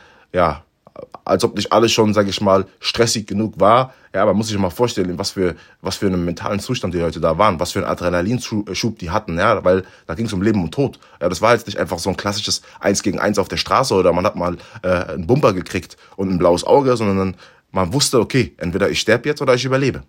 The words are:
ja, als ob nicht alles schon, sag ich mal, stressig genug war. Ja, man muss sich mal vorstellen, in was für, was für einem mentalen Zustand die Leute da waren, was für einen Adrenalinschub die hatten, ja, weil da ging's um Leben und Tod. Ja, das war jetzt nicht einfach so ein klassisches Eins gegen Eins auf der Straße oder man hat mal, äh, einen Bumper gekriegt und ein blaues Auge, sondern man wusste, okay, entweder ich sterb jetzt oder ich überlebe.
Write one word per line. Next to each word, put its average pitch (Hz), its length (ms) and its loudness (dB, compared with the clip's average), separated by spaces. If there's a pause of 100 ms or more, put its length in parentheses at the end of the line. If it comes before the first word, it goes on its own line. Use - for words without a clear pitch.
(340)
ja, 82 320 0 (580)
als - 220 0
ob 110 100 0
nicht 101 160 -2
alles 110 220 4
schon, 107 200 2
sag 101 140 2
ich 95 140 -4
mal, 95 240 4 (140)
stressig - 460 -2
genug 101 340 -4
war. 117 340 4 (200)
Ja, 95 120 0
man 101 100 4
muss 107 120 0
sich 107 100 -4
mal 98 140 0
vorstellen, 107 400 -2
in 87 80 -6
was 85 120 -6
für, 90 240 -2 (260)
was 95 140 -6
für 104 120 -2
einem 92 180 0
mentalen 87 340 -4
Zustand 98 340 -6
die 90 40 -2
Leute 82 240 -2
da 80 160 0
waren, 98 220 2
was 87 120 -4
für - 80 -4
einen 80 80 -4
Adrenalinschub 98 1120 -2
die 82 140 -8
hatten, 85 260 -4
ja, 98 260 2
weil 92 200 2 (240)
da 82 80 -6
ging's 107 180 -4
um 92 80 -2
Leben 107 220 2
und 80 100 -6
Tod. 135 260 -2 (220)
Ja, 90 80 0
das 90 120 -6
war 110 120 4
jetzt 117 140 -2
nicht 104 100 -10
einfach 87 220 -4
so 95 100 -4
ein 87 80 -2
klassisches 104 460 -4 (160)
Eins 101 240 0
gegen 98 160 -2
Eins 101 180 0
auf 98 100 0
der 90 100 -4
Straße 123 360 0
oder 90 180 4
man 87 140 0
hat 87 100 0
mal, 87 220 -4 (240)
äh, 92 80 -4
einen 87 380 -2
Bumper 127 260 4
gekriegt 90 420 -6 (220)
und 95 140 -2
ein 92 80 0
blaues 87 240 4
Auge, 131 340 4
sondern 95 380 0 (360)
man 92 220 -2
wusste, 135 260 2
okay, 110 380 0
entweder 90 320 0
ich - 100 -2
sterb 113 260 0
jetzt 147 160 -4
oder 131 120 4
ich 123 100 0
überlebe. 131 460 -2